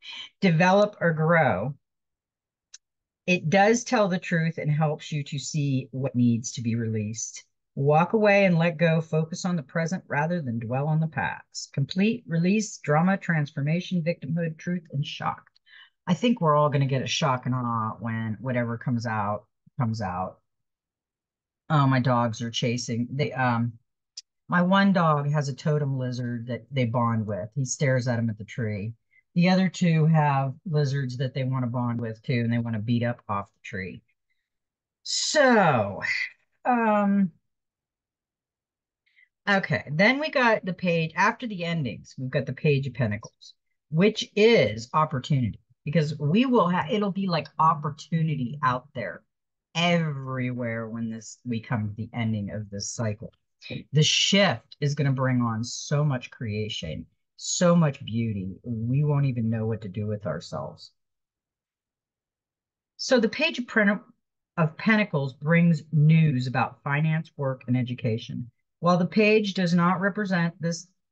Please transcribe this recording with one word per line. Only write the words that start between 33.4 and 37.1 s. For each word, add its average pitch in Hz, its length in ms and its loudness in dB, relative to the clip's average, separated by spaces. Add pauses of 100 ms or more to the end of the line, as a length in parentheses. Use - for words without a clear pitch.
the - 100 -20
tree. - 380 -10 (1040)
So, 175 960 4 (640)
um, 208 640 2 (2250)